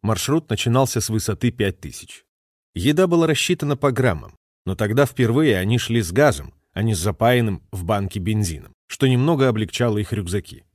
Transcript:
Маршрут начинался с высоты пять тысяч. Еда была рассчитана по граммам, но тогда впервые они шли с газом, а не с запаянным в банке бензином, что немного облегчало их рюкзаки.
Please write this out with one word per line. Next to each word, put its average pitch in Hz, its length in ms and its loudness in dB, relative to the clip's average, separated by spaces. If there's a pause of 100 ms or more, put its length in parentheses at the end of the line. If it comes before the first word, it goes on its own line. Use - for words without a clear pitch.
Маршрут 120 480 -2
начинался 120 520 0
с - 80 -4
высоты 110 420 -2
пять 98 280 -2
тысяч. - 460 -18 (480)
Еда 151 340 2
была 170 200 4
рассчитана 147 480 0
по 135 160 0
граммам, 113 440 -2 (300)
но 92 100 -4
тогда 110 300 2
впервые 123 520 2
они 104 200 0
шли 117 240 0
с 85 100 -4
газом, 104 420 2 (200)
а 101 100 -4
не 110 100 0
с 87 60 -2
запаянным 110 720 0
в 90 120 -8
банке 98 360 -2
бензином, 90 540 -4 (140)
что - 200 0
немного 135 400 2
облегчало 110 500 0
их 104 160 -4
рюкзаки. 101 600 -6